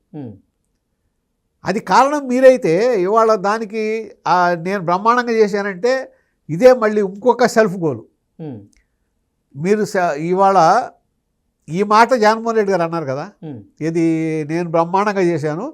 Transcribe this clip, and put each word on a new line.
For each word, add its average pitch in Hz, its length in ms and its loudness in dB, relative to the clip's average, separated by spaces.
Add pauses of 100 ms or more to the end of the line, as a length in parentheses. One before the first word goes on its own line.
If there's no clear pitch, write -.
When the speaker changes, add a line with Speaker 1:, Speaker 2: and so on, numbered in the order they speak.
(140)
Speaker 1:
ఉమ్. 202 180 -14 (1300)
Speaker 2:
అది 190 160 -2
కారణం 269 480 2
మీరైతే 247 720 4
ఇవాళ 220 320 2
దానికి, 214 760 -4 (180)
ఆ, 175 300 2
నేను 190 260 -6
బ్రహ్మాండంగా 226 480 2
చేశానంటే 208 800 0 (380)
ఇదే 233 220 6
మళ్ళీ 214 300 0
ఇంకొక 240 440 0
సెల్ఫ్ 220 300 0
గోల్. 147 240 -4 (400)
Speaker 1:
ఉమ్. 135 200 -14 (960)
Speaker 2:
మీరు 202 280 0
స-, 175 320 -2
ఇవాళ 185 720 2 (800)
ఈ 170 140 -4
మాట 220 320 2
జగన్మోహన్ 226 420 0
రెడ్డి 202 160 0
గారు 175 100 0
అన్నారు 165 220 -4
కదా, 143 260 -8 (120)
Speaker 1:
ఉమ్. 139 180 -14 (200)
Speaker 2:
ఏది 160 680 -2
నేను 170 220 -4
బ్రహ్మాండంగా 190 520 0
చేశాను 170 520 -4